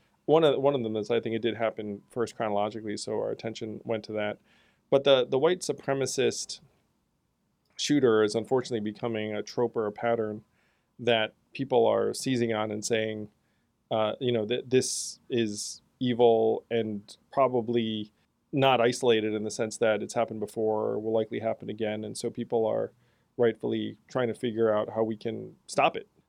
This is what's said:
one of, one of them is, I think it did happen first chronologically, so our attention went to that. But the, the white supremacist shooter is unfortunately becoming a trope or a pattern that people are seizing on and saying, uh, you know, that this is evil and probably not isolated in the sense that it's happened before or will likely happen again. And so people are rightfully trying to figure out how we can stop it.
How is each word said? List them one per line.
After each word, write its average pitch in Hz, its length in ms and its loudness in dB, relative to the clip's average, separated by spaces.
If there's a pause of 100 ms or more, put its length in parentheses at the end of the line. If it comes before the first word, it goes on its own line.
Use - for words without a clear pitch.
(260)
one 165 180 6
of, 143 160 4
one 139 140 2
of 135 80 -2
them 110 140 -4
is, 107 160 -4
I 117 80 2
think 113 160 -4
it 110 80 -4
did 113 140 0
happen 110 520 -4
first 117 260 -6
chronologically, 107 640 -4
so 113 160 -8
our 107 160 -4
attention 110 540 -8
went 113 220 -4
to 110 80 -10
that. 104 260 -4 (500)
But 139 140 4
the, 127 260 6
the 135 80 2
white 175 240 2
supremacist - 1000 -2 (1160)
shooter 123 480 4
is 107 120 2
unfortunately 120 440 -2
becoming 107 560 -4
a 104 80 -4
trope 120 320 -2
or 113 100 0
a 104 60 -2
pattern 110 520 -2 (560)
that 113 340 2 (200)
people 127 320 4
are 107 280 2
seizing 120 400 0
on 107 180 -2
and 107 120 -6
saying, 110 460 -4 (640)
uh, 110 280 2
you 127 120 0
know, 113 140 2
that 123 240 -4
this - 500 0 (100)
is 110 520 -4 (180)
evil 113 680 4
and 110 480 -4 (140)
probably 117 800 0 (400)
not 135 300 4
isolated 117 520 2
in 107 100 -4
the 107 80 -6
sense 110 260 -4
that 107 260 2
it's 104 100 -10
happened 113 260 -2
before 110 500 -2
or 110 100 -2
will 110 140 -4
likely 110 260 -2
happen 110 300 -6
again. 107 340 -4
And 107 140 -10
so 120 120 -4
people 117 360 -2
are 110 260 -2 (440)
rightfully 113 600 0 (100)
trying 127 200 -2
to 110 60 -2
figure 113 400 0
out 107 200 0
how 113 100 0
we 110 140 -4
can 107 380 -8 (100)
stop - 320 2
it. - 100 -12 (220)